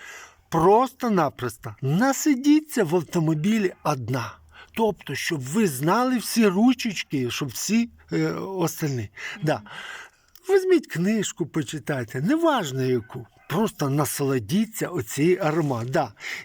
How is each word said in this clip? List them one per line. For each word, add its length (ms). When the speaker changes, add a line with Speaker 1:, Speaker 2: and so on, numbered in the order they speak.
Speaker 1:
просто-напросто 1300
насидіться 1040
в 120
автомобілі 800
одна. 580
Тобто, 420
щоб 260
ви 260
знали 500
всі 300
ручечки, 840
щоб 180
всі, 400
е, 200
остальні. 760
Да. 120
Speaker 2:
Мгм. 100
Speaker 1:
Візьміть 380
книжку, 580
почитайте, 760
неважно 640
яку. 440
Просто 400
насолодіться 1000
оцей 540
аромат. 480
Да. 240